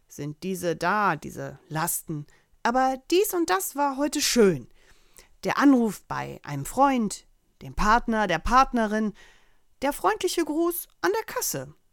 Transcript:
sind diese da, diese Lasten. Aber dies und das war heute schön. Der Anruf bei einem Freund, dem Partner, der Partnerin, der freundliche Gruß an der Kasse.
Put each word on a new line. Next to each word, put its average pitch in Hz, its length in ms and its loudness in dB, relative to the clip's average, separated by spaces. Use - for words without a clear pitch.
sind 151 340 -12
diese 175 340 -4
da, 185 400 0
diese 139 420 -12
Lasten. 156 580 -6
Aber 262 480 0
dies 392 220 4
und 339 160 0
das 370 280 -2
war 285 200 0
heute 294 240 -2
schön. 190 480 2
Der 185 120 0
Anruf 240 480 4
bei 139 380 -8
einem 139 240 -8
Freund, 254 600 0
dem 131 120 -16
Partner, 214 520 2
der 170 140 0
Partnerin, 220 720 2
der 285 140 -2
freundliche 370 500 0
Gruß 330 420 -2
an 349 120 0
der 440 120 -2
Kasse. 143 500 -8